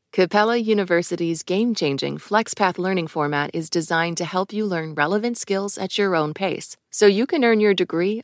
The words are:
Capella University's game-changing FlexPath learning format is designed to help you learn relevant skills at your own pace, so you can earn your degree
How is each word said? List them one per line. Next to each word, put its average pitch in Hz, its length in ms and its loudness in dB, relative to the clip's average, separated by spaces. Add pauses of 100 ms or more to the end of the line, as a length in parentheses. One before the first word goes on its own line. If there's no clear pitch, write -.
(120)
Capella 208 440 2
University's 175 880 0
game-changing 156 760 -2
FlexPath 208 600 0
learning 180 300 -2
format 147 440 -2
is 160 160 -6
designed 165 480 0
to 180 80 -4
help 185 280 -4
you 214 120 -4
learn 160 300 -4
relevant 208 420 0
skills 196 400 -2
at - 220 -6
your 196 160 2
own 151 180 0
pace, - 440 -6 (120)
so - 160 2
you 208 220 6
can 285 180 0
earn 226 160 4
your 208 140 4
degree 185 500 -2